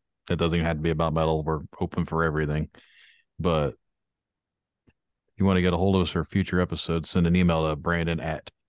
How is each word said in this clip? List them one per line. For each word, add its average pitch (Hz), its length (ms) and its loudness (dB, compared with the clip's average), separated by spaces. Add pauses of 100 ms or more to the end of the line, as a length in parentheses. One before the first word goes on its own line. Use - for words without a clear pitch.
(300)
it 87 60 0
doesn't 85 200 0
even 85 100 0
have 80 100 -2
to 76 60 -8
be 82 80 0
about 80 220 0
metal. 80 300 0
We're 76 200 -2 (180)
open 87 240 -2
for 80 200 -2
everything. 76 440 -2 (720)
But 78 300 0 (1160)
if - 60 -20 (440)
you 101 60 2
wanna 95 180 4
get 90 100 2
a 87 40 0
hold 95 200 2
of 92 60 4
us 85 80 -2
for 87 100 -2
a 78 40 -2
future 92 360 0
episode, 82 460 -2
send 87 200 2
an 85 100 4
email 82 320 2
to 78 80 -2
Brandon 85 440 -2
at 78 300 -8 (180)